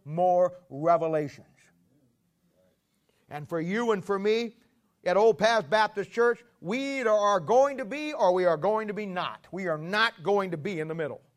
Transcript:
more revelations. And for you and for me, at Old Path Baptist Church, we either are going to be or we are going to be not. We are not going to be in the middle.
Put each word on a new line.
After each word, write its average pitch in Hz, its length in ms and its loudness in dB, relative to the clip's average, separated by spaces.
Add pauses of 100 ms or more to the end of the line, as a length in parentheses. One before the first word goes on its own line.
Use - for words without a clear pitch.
more 180 500 2 (160)
revelations. 156 760 0 (1800)
And 147 200 -12
for 165 120 -4
you 220 300 -2
and 196 140 0
for 196 160 -2
me, 220 340 0 (500)
at 180 120 2
Old 214 220 4
Path 214 300 2
Baptist 208 440 0
Church, 233 320 0 (160)
we 269 400 -4
either 220 100 0
are 208 300 2
going 254 380 2
to 262 60 -6
be 302 280 -6
or 185 200 2
we 185 120 2
are 165 120 4
going 214 320 0
to 208 60 -6
be 208 120 -8
not. 165 440 -8
We 185 160 -8
are 156 120 -2
not 202 440 -2
going 190 300 0
to 165 40 -4
be 165 220 -6
in 156 80 -6
the 160 80 -8
middle. 147 260 -8 (160)